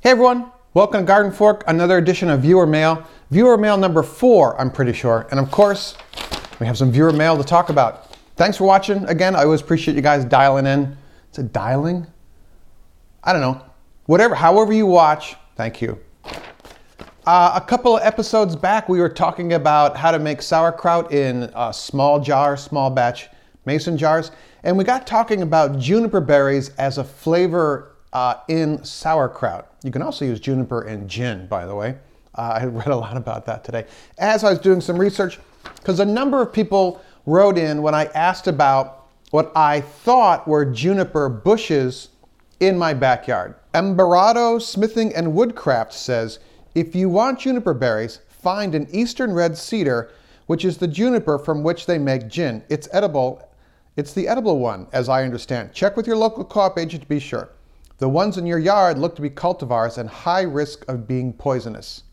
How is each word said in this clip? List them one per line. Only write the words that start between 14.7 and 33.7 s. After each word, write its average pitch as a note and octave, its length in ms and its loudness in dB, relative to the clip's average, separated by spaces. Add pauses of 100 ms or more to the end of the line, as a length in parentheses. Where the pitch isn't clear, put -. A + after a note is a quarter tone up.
you A3 140 2
watch, D#3+ 500 4 (220)
thank A2+ 240 -6
you. A2+ 180 -6 (1300)
Uh, F3 280 6
a F#3 120 -2
couple A#3 300 2
of A3 40 0
episodes G#3+ 540 0
back, G#3 320 -2
we F#3 140 2
were E3+ 80 2
talking E3+ 420 -2
about D3+ 460 2
how D#3+ 140 2
to D#3+ 80 0
make D3+ 220 -4
sauerkraut E3 680 0
in, B2+ 420 -2
uh, A#2 200 -6
small C#3+ 480 0
jar, C#3+ 340 0
small C#3 340 -4
batch B2 380 -2 (380)
mason D3+ 320 -4
jars. D#3 340 0 (320)
And F3+ 140 0
we G3 80 0
got B3+ 200 -2
talking A3+ 360 -2
about D3+ 360 0
juniper G3 440 0
berries C#3 560 2
as C3+ 200 -4
a C3+ 60 -6
flavor, D#3+ 960 -2 (160)
uh, B2 220 -2 (120)
in D#3 380 -2
sauerkraut. C3 800 -4 (160)
You C3+ 100 -8
can C#3 100 -6
also A#3 240 -6
use A#2 160 -6
juniper B2+ 400 -4
in G#2 260 -12
gin, G2 400 -8
by F#2 180 -6
the F#2+ 80 -10
way. G#2+ 220 -8 (400)
Uh, A#2 240 -6
I B2 60 -6
read A#2 220 -6
a C#3+ 100 0
lot A2 180 -8
about A2+ 300 -10
that A2 180 -10
today. A#2 220 -10 (320)